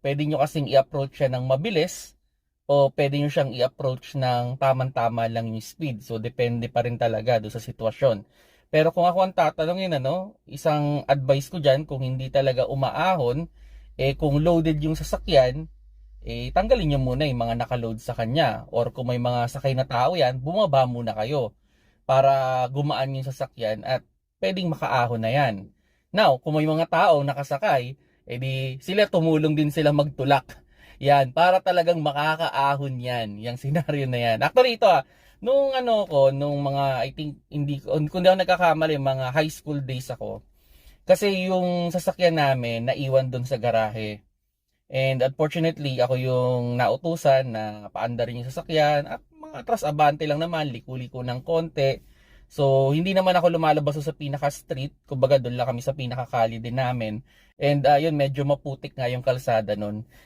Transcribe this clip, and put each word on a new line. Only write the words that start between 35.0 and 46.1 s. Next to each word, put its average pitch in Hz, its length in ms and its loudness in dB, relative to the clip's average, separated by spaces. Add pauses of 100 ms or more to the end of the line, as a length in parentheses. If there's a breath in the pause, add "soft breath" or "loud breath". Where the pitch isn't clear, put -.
nung 269 320 2
ano 226 320 0
ko, 139 260 4
nung 143 300 -2
mga, 135 420 -2
I 135 60 -10
think, 147 260 -10 (140)
hindi, 143 320 -4
kung, 151 240 -2
kung 180 160 -4
di 185 80 10
ako 190 100 4
nagkakamali, 160 540 2
mga 135 340 -2
high 156 220 0
school 147 320 -6
days 127 240 -8
ako. 107 320 -10 (640 soft breath)
Kasi 185 480 2
yung 175 400 -2
sasakyan 170 480 0
namin, 120 480 0
naiwan 131 400 0
dun 123 160 -6
sa 127 160 -4
garahe. 110 640 -2 (640)
And 131 320 -2
unfortunately, 147 800 -2
ako 123 160 2